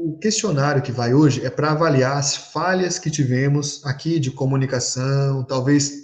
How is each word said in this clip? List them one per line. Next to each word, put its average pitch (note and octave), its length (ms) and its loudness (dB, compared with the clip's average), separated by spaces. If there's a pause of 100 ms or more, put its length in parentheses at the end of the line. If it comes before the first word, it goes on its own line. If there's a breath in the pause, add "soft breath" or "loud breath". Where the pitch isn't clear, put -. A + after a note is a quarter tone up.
(140)
o - 40 -14
questionário D3 640 0
que C3 100 -4
vai A#2+ 220 0
hoje C#3+ 320 4
é C3 40 -4
pra D3 220 0
avaliar C#3+ 460 2
as C#3 200 -2
falhas F3+ 600 -2
que D#3 140 -6
tivemos C#3+ 760 0
aqui D#3 320 -2
de C3 140 -2
comunicação, C3+ 1120 -2
talvez, C#3 600 0